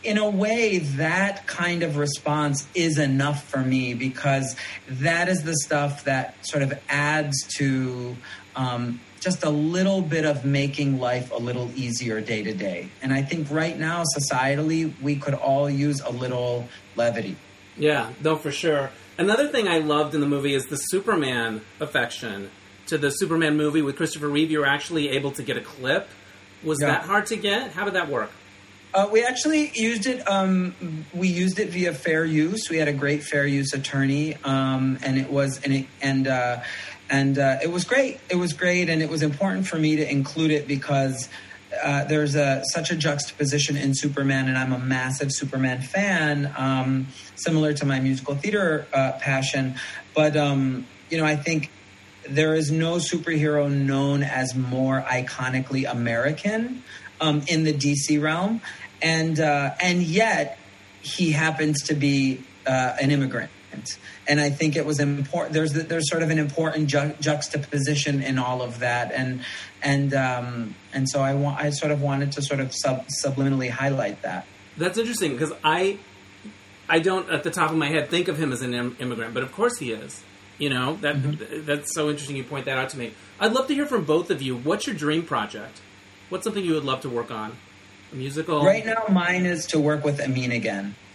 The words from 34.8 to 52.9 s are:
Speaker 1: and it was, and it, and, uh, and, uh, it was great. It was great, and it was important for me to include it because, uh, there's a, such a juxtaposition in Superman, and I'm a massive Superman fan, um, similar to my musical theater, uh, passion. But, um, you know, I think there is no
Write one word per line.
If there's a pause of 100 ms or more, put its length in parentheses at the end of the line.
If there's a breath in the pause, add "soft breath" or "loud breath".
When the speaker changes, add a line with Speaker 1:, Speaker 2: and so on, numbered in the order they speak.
Speaker 1:
and
it
was,
and
it, (160)
and,
uh, (460 loud breath)
and,
uh,
it
was
great. (100)
It
was
great,
and
it
was
important
for
me
to
include
it
because, (540 loud breath)
uh,
there's
a, (100)
such
a
juxtaposition
in
Superman,
and
I'm
a
massive
Superman
fan,
um, (260 loud breath)
similar
to
my
musical
theater,
uh,
passion. (400 loud breath)
But,
um, (240)
you
know,
I
think (580)
there
is
no